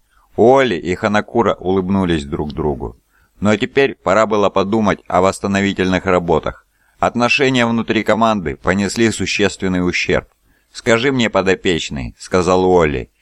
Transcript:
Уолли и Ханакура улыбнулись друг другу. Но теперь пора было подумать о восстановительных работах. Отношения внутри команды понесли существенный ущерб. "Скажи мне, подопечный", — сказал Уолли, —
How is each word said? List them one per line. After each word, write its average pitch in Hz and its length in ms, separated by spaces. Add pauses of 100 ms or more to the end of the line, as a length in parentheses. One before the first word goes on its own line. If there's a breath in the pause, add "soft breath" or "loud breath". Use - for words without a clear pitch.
(380)
Уолли 123 380
и 85 200
Ханакура 104 600
улыбнулись 92 720
друг 76 280
другу. 67 440 (420)
Но 104 180
теперь 131 380
пора 104 320
было 101 220
подумать 98 580
о 90 140
восстановительных 98 840
работах. 85 600 (340)
Отношения 120 680
внутри 113 380
команды 104 520
понесли 101 560
существенный 92 720
ущерб. - 440 (420)
"Скажи 120 400
мне, 123 180
подопечный", — 90 880
сказал 92 460
Уолли, — 80 460 (100)